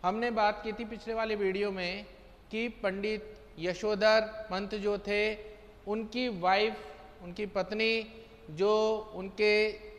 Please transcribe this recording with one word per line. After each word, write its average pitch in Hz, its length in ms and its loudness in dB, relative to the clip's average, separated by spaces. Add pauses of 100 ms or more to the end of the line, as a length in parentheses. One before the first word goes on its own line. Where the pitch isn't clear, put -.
हमने 220 280 2
बात 214 320 4
की 220 100 -4
थी 233 120 -6
पिछले 226 280 -8
वाले 220 220 0
वीडियो 202 360 2
में 190 340 -4 (460)
कि 226 180 -2
पंडित 208 640 -2 (240)
यशोधर 208 600 4
पंत 202 540 -6
जो 208 220 0
थे, 208 400 0 (500)
उनकी 220 520 -2
वाइफ, 202 380 4 (440)
उनकी 175 240 -6
पत्नी, 214 800 -2 (240)
जो 214 480 4 (180)
उनके 208 560 2 (280)